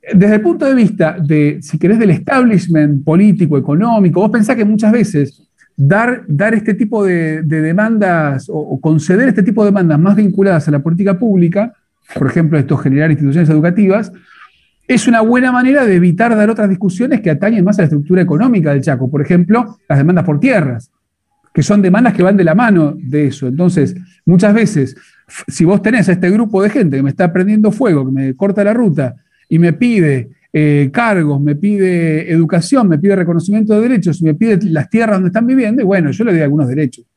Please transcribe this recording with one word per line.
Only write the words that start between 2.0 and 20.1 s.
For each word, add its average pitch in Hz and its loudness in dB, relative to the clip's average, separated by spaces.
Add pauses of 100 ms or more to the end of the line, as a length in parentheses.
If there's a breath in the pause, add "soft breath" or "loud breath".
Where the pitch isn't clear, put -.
establishment 165 0
político, 165 2
económico, 180 0
vos 214 0
pensás 226 0
que 226 -2
muchas 214 2
veces 165 -2 (300 soft breath)
dar, 220 0
dar 196 -2
este 214 -2
tipo 214 -2
de, 160 -2
de 156 -2
demandas 170 -2
o, - -10
o 151 -8
conceder 180 0
este 202 0
tipo 214 0
de 208 2
demandas 170 0
más 196 0
vinculadas 190 0
a 156 -2
la 147 0
política 180 -2
pública, 196 0 (400)
por 139 -2
ejemplo, 156 0
esto 139 -2
generar 147 0
instituciones 151 0
educativas, 185 0 (800 loud breath)
es 240 0
una 240 2
buena 247 2
manera 254 2
de 202 2
evitar 180 2
dar 208 2
otras 220 0
discusiones 208 -2
que 180 -2
atañen 196 0
más 202 2
a - 2
la - 2
estructura 156 0
económica 170 0
del 139 0
Chaco. 131 -2
Por 143 -2
ejemplo, 180 0 (100)
las 139 2
demandas 165 2